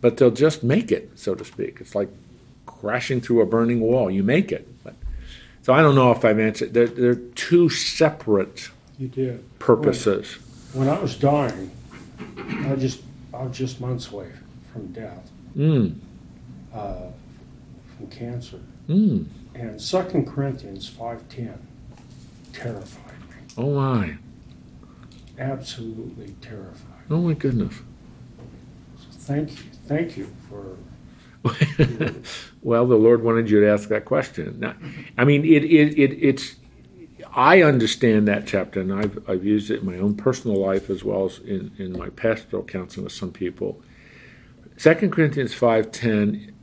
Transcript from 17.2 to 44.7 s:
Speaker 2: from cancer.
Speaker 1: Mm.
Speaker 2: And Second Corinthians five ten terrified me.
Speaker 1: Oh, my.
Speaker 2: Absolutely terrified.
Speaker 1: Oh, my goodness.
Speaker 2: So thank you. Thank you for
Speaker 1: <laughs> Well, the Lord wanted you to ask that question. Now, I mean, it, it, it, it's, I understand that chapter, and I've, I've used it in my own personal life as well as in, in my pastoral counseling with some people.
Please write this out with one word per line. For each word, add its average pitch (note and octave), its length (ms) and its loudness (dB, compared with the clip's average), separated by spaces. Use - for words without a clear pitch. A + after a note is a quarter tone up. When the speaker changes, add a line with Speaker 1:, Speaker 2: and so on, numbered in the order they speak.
Speaker 2:
from - 100 -18
cancer. A#2+ 520 -14
Speaker 1:
Mm. E3 360 2
Speaker 2:
And A#2 260 -12
Second F3+ 460 -2
Corinthians C3 640 -8
five A#2 400 -14
ten - 300 -12
terrified - 680 -14
me. - 60 -20
Speaker 1:
Oh, C#3 180 0
my. A#2+ 400 0
Speaker 2:
Absolutely A2+ 1000 -12
terrified. - 680 -18
Speaker 1:
Oh, D#3+ 120 0
my E3+ 140 0
goodness. B2 400 -2
Speaker 2:
So - 140 -20
thank D3 400 -6
you. - 180 -20
Thank D#3+ 300 -4
you F#2+ 180 -12
for G2 280 -16
Speaker 1:
<laughs> A#2+ 100 0
Well, A#2+ 260 2
the B2 80 4
Lord A2+ 280 6
wanted A2+ 260 2
you G#2+ 120 6
to G#2 80 6
ask G#2 200 0
that - 160 -2
question. - 540 -4
Now, A#2 160 -8
I B2 80 6
mean, C#3+ 180 6
it, D#3 220 6
it, D3+ 340 6
it, C#3 220 4
it's, - 340 0
I D#3+ 260 8
understand A2+ 680 4
that G#2 200 0
chapter, F#2+ 320 -2
and F#2+ 140 -4
I've, G#2 360 -4
I've F#2 140 -2
used G#2 260 0
it - 120 -4
in - 40 -8
my F#2 120 -6
own G2+ 180 0
personal A#2 420 -2
life F#2+ 320 0
as F#2+ 140 -6
well G2 220 -2
as F2+ 140 -8
in, G2 380 -8
in F#2 200 -10
my F2+ 120 -10
pastoral A2+ 540 -4
counseling - 400 -10
with - 100 -12
some F2+ 180 -10
people. F#2+ 500 -8